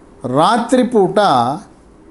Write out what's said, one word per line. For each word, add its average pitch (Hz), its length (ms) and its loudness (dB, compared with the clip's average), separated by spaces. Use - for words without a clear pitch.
రాత్రిపూట 220 920 0